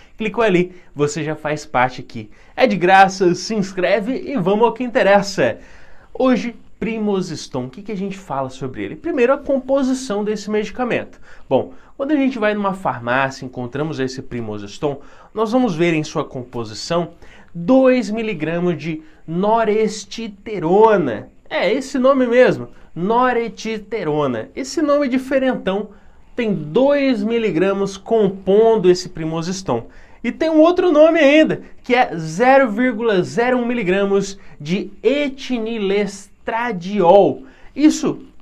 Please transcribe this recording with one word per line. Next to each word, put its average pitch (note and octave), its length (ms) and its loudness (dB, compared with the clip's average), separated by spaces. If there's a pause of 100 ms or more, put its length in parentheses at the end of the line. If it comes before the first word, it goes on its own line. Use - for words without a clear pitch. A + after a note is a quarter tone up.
(160)
Clicou A3 260 -4
ali, F3+ 300 2 (220)
você D3 300 -2
já D3+ 120 -6
faz D3+ 300 -6
parte B2+ 340 0
aqui. A2+ 300 -14 (260)
É - 100 2
de G#3 100 2
graça, F#3+ 580 6
se G#3+ 200 -6
inscreve G3+ 600 -2
e C#4 200 -6
vamos G3+ 280 2
ao A3+ 80 2
que B3+ 120 -6
interessa. G3 760 2 (540)
Hoje, A#3+ 440 0 (220)
Primosiston, F#3+ 880 -4
o B2+ 40 -12
que G3+ 120 -18
que A3 100 -12
a G#3 40 -8
gente G3 200 -6
fala C3+ 320 -8
sobre G#2+ 360 -10
ele? G#2 120 -10
Primeiro, C4+ 360 0
a C#4 60 0
composição C4 840 -2
desse G#3+ 260 -6
medicamento. G#3+ 680 -4 (280)
Bom, A#3 240 -2 (240)
quando C#4 160 -4
a D4+ 40 2
gente C4+ 220 0
vai G#3+ 160 0
numa G3 200 -2
farmácia C3 720 -4
e - 20 -10
encontramos C3 540 -8
esse B2+ 220 -6
Primosiston, A2 800 -8 (320)
nós G#3+ 200 -2
vamos B3 220 2
ver E3+ 200 2
em D3+ 100 0
sua D3 200 -6
composição B2+ 840 -6 (420)
dois B3 580 4
miligramas F3 680 -2
de D#3 240 -6 (240)
norestiterona. G#3 2000 0 (220)
É, G#3+ 220 0
esse C4 260 -4
nome B3+ 280 4
mesmo, A3 420 2 (260)
norestiterona. G#3+ 1600 -2
Esse C4+ 260 -6
nome C#4+ 280 2
diferentão B3 800 -2 (460)
tem A3 180 -2
dois A#3+ 720 2
miligramas G3 720 0
compondo G#3 960 2
esse F3+ 180 2
Primosiston. D#3+ 800 -4 (360)
E A#3 100 -4
tem D#4+ 180 0
um D#4+ 80 4
outro F4+ 320 6
nome D#4+ 300 6
ainda, C#4+ 420 4 (220)
que B3 100 0
é A#3+ 240 0
zero G#3+ 540 4
vírgula A3 500 0
zero A#3 340 0
um A#3+ 80 -2
miligramas G3 720 0 (240)
de F3 300 -4 (100)
etinilestradiol. G#3 2500 0 (320)
Isso, - 480 2 (180)